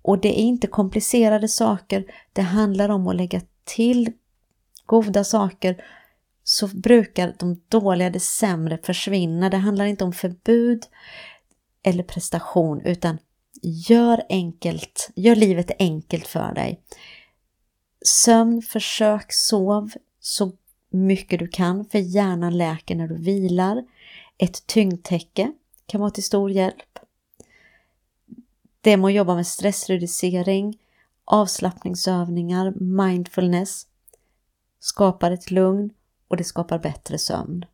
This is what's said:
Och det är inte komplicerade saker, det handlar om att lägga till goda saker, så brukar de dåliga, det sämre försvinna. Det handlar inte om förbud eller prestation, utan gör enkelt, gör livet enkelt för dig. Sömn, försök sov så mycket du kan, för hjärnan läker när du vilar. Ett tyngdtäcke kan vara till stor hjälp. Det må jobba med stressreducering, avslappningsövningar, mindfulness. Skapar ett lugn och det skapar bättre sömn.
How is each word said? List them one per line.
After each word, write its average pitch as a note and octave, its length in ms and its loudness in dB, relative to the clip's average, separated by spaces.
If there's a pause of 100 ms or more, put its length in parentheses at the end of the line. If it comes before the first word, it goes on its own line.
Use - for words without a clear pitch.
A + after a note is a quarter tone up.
Och D4 200 2
det - 180 2
är A3 40 2
inte B3 240 0
komplicerade G#3+ 800 2
saker, G3 580 -2 (280)
det G3 80 0
handlar G3+ 480 2
om F#3+ 180 0
att F3+ 80 0
lägga F3 260 -2 (220)
till A#3 480 0 (760)
goda G#3 380 2
saker, F#3+ 600 -2 (600)
så - 240 0
brukar G3 720 4
de F3+ 280 -4
dåliga, F#3+ 420 2
det F3+ 100 -4
sämre E3 640 -2
försvinna. F3+ 680 0
Det G3 80 0
handlar G3+ 280 0
inte G3+ 180 -2
om F3+ 100 -2
förbud A#3 720 2 (960)
eller F3+ 200 0
prestation, E3 760 -2
utan F3 360 -2 (440)
gör A3+ 680 4
enkelt, E3+ 840 -6
gör A3 200 6
livet F#3 440 2
enkelt D#3+ 480 -2
för - 260 -6
dig. - 280 -6 (1200)
Sömn, A#3 560 4
försök G#3+ 720 -2
sov G#3 580 0 (280)
så - 320 -4 (380)
mycket F#3+ 500 0
du F3 80 -6
kan, F#3 380 -2
för G#3+ 140 -2
hjärnan F3+ 580 0
läker E3 380 -4
när E3 120 -4
du E3 100 -8
vilar. F#3 680 0 (520)
Ett - 300 -4
tyngdtäcke F#3+ 840 0 (340)
kan G3+ 160 -4
vara G#3 100 -2
till G3+ 120 -8
stor G3+ 280 0
hjälp. - 480 -2 (1800)
Det G#3+ 160 6
må F#3+ 120 4
jobba G3 260 2
med E3+ 120 -2
stressreducering, F#3+ 1300 -2 (460)
avslappningsövningar, F3+ 1500 -2
mindfulness. F#3 1080 -2 (920)
Skapar F#3 520 0
ett F3+ 200 -8
lugn F#3+ 420 2 (340)
och F3+ 100 -2
det F3 60 -4
skapar E3+ 360 -4
bättre D3+ 380 -8
sömn. - 560 -6